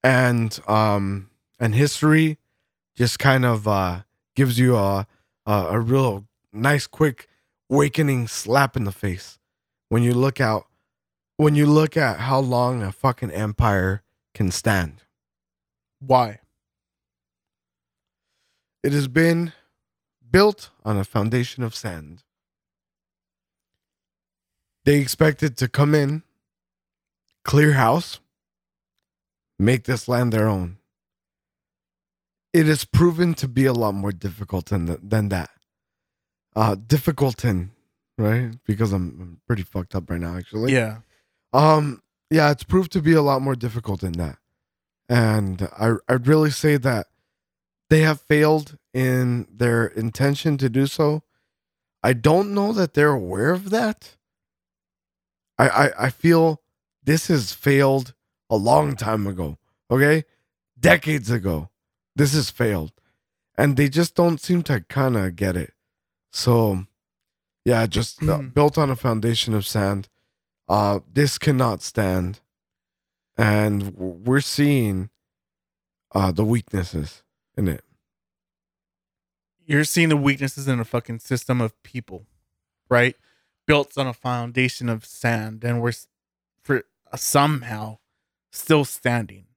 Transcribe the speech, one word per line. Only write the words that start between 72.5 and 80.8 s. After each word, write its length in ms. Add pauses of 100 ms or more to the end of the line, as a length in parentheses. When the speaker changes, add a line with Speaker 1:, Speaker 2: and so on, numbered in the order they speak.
Speaker 1:
And 580
w-, 160 (120)
we're 180
seeing, 680 (1040)
uh, 180
the 140
weaknesses 800 (320)
in 120
it. 160 (1800)
Speaker 2:
You're 180
seeing 260
the 80
weaknesses 500
in 120
a 60